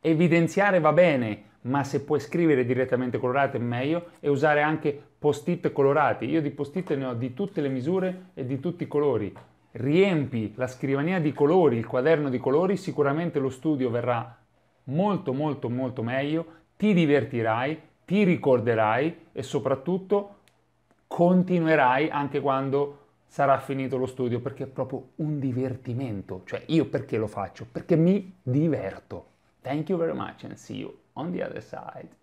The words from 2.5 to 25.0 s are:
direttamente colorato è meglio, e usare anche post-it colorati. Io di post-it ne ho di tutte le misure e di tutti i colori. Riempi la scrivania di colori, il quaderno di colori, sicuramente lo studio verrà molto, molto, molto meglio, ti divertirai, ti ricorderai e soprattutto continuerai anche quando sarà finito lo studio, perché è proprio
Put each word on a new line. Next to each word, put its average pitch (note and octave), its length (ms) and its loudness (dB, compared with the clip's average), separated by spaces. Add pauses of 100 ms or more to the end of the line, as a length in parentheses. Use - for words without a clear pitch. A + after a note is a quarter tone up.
direttamente B2+ 520 0
colorato B2+ 380 0
è A#2 40 -2
meglio, C3 500 -4 (100)
e D3 80 -2
usare D3 320 4
anche D3+ 420 0 (160)
post-it D#3 540 -2
colorati. C#3 540 2
Io D#3 160 0
di C#3+ 80 -2
post-it D#3+ 440 -6
ne C3+ 120 -4
ho B2+ 80 -6
di A#2+ 180 -6
tutte G3 300 -6
le C#3 80 -2
misure F3+ 640 -4
e - 100 -8
di C3+ 160 -4
tutti E3+ 220 -6
i B2+ 40 -6
colori. A#2+ 480 -2 (360)
Riempi C3+ 880 0
la B2+ 100 -2
scrivania C#3+ 540 -2
di D3+ 120 0
colori, D3 460 4
il A2+ 80 -4
quaderno D3 420 2
di B2 100 -2
colori, D#3+ 380 0
sicuramente D3+ 600 -2
lo C3+ 100 0
studio B2+ 400 0
verrà A#2+ 480 -2 (520)
molto, E3+ 440 0
molto, C3+ 380 -2
molto B2 320 -4
meglio, C#3+ 440 -2 (300)
ti G#3 160 2
divertirai, C3 880 2 (240)
ti G3+ 200 2
ricorderai A#2+ 1080 2
e - 100 -8
soprattutto F#3 1000 -2 (680)
continuerai D#3+ 1040 4
anche C#3+ 300 -2
quando C#3 580 0 (280)
sarà C#3 320 2
finito C3+ 380 -4
lo B2+ 80 -2
studio, B2 360 -2
perché A#2+ 240 -8
è - 20 -10
proprio - 500 -8